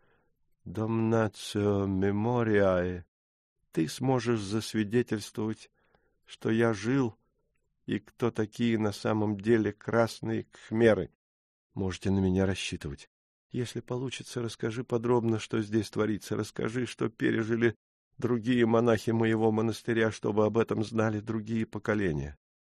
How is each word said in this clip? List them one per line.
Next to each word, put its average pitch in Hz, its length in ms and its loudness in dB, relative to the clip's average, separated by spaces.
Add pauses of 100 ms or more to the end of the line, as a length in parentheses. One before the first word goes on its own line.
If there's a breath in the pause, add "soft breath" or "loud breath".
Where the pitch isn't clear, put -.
(640)
damnatio 107 1200 0
memoriae, 98 1160 2 (680)
ты 160 180 -2
сможешь 120 520 0
засвидетельствовать, 110 1300 -4 (540)
что - 260 -6
я 113 220 4
жил 117 440 0 (680)
и 107 140 -4
кто - 320 -4
такие 113 480 -2
на 107 140 0
самом 107 440 -2
деле 104 360 2
красные 113 720 -2
кхмеры. 110 640 2 (640)
Можете 95 360 -4
на 98 100 2
меня 95 260 4
рассчитывать. 90 640 -6 (400)
Если 123 300 -6
получится, 127 600 -8
расскажи 117 440 -6
подробно, 117 560 2
что 113 200 -2
здесь 104 300 0
творится. 107 460 -2
Расскажи, 113 500 -4
что 120 220 -4
пережили 113 680 0 (440)
другие 120 480 2
монахи 113 440 4
моего 113 400 2
монастыря, 110 600 0
чтобы 107 340 0
об 107 120 2
этом 110 260 0
знали 110 340 0
другие 110 480 -4
поколения. 90 680 -2 (360)